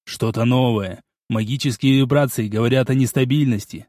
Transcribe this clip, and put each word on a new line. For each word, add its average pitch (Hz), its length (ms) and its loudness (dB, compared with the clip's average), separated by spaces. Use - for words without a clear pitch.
что-то 113 400 -2
новое. 117 580 0
Магические 131 720 0
вибрации 131 480 0
говорят 117 420 0
о 127 40 0
нестабильности, 131 960 0